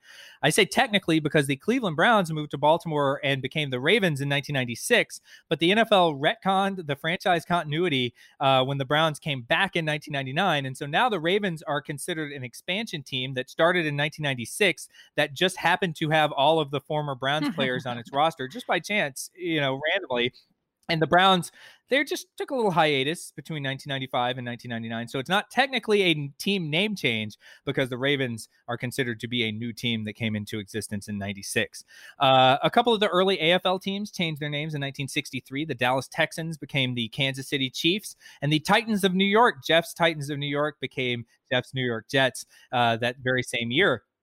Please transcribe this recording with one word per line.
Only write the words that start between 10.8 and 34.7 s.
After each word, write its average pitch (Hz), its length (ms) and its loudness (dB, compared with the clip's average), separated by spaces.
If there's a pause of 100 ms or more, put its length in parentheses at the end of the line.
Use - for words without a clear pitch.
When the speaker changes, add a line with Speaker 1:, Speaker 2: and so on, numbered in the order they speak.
Speaker 1:
now 175 240 0
the 202 120 -2
Ravens 175 420 -2
are 147 180 -2
considered 156 520 -8
an 139 100 -12
expansion 180 640 -8
team 131 300 -6
that 127 140 -4
started 170 380 2
in 147 80 -2
nineteen 151 300 -2
ninety-six 139 640 -2 (260)
that 147 180 0
just 180 260 0
happened 175 360 2
to 156 160 -2
have 151 220 4
all 147 260 4
of 143 140 -2
the 143 80 -2
former 147 400 -4
Browns 151 300 0
Speaker 2:
<laughs> 185 40 -8
Speaker 1:
players 127 300 -2
on 123 140 -6
its 113 160 -14
roster 139 340 0
just 220 180 -12
by 190 120 0
chance, 170 580 -4
you 165 240 0
know, 135 180 0 (140)
randomly. 123 400 0 (560)
And 160 140 0
the 156 40 2
Browns, 180 460 4 (380)
they 277 120 4
just - 260 -6 (100)
took 403 120 -8
a 294 40 -2
little 226 160 2
hiatus 151 640 0
between 156 260 -8
nineteen 135 280 -8
ninety-five 131 480 -2
and 127 80 -8
nineteen 120 240 -10
ninety-nine. 113 360 -6
So 135 120 -6
it's 131 100 -6
not 196 220 -2
technically 240 520 0
a 180 100 4
n-, 143 260 -4
team 190 320 -2
name 190 260 0
change 110 400 -2 (300)
because 135 240 -2
the 127 80 -6
Ravens 131 500 -2 (200)
are 120 100 -4
considered 120 420 -4
to 117 80 -8
be 120 160 0
a 110 80 -2
new 113 220 -6
team 113 300 -4
that 107 100 -8
came 110 200 -2
into 107 240 -6
existence 104 500 -8
in 104 100 -6
ninety-six. 98 680 -4 (340)
Uh, 131 440 6
a 160 80 2
couple 233 240 4
of 202 60 0
the 208 80 2
early 185 300 2
A 156 140 2
F 180 140 2
L 185 120 0
teams 196 320 -6
changed 160 300 -4
their 147 80 -6
names 151 260 -6